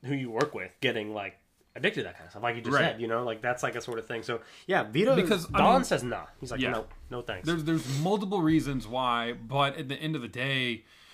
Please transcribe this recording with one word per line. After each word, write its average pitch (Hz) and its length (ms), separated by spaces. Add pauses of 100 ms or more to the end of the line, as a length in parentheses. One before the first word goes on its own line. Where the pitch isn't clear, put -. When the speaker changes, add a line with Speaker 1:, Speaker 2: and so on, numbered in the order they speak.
Speaker 1:
who 135 80
you 131 160
work 113 240
with 92 260
getting, 113 320
like, 101 260 (360)
addicted 160 260
to 110 40
that 87 120
kind 80 100
of 90 60
stuff, 104 100
like 117 120
you 120 60
just 120 140
Speaker 2:
Right. 131 180
Speaker 1:
said, 110 80
you 117 80
know? 117 160
Like, 113 160
that's, 123 220
like, 123 120
a 120 60
sort 117 180
of 110 80
thing. 117 160
So, 117 200 (240)
yeah, 180 160
Vito, 175 340
Speaker 2:
Because, 180 380
I 202 40
Speaker 1:
Don 202 180
Speaker 2:
mean, 262 80
Speaker 1:
says 139 200
no. 113 160 (180)
He's 127 120
like, 120 100
Speaker 2:
yeah. 127 120
Speaker 1:
"No, 110 140 (220)
no 120 140
thanks." 98 240
Speaker 2:
There's, 160 180
there's 143 360
multiple 196 420
reasons 139 440
why, 120 460
but 135 460
at 143 100
the 139 60
end 156 200
of 147 60
the 117 80
day, 123 560 (300)